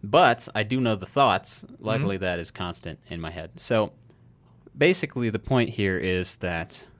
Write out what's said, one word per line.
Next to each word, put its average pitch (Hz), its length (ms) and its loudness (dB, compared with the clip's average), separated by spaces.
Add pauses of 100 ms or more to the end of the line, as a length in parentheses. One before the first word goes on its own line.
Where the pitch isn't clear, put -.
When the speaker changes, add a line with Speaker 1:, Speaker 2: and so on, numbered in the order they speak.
Speaker 1:
but 120 520 4
I 107 80 0
do 123 160 -2
know 127 160 2
the 95 100 -8
thoughts. - 580 2
Speaker 2:
Mm-hmm. - 220 -16
Speaker 1:
Luckily, 107 320 -2
that 90 220 -2
is 82 120 -10
constant 87 480 -10 (100)
in 85 100 -8
my 82 120 -8
head. 85 260 -12
So, 110 340 0 (840)
basically, 139 520 2
the 107 100 -2
point - 320 2
here 95 260 0
is 90 400 -2
that 82 480 -6 (140)